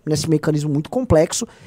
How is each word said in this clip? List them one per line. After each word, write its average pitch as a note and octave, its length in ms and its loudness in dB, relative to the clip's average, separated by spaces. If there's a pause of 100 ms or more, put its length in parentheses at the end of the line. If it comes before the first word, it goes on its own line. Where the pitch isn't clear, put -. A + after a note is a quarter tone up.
nesse D3+ 240 -2
mecanismo D3+ 420 0
muito D3 200 -2
complexo, F#3+ 560 0 (200)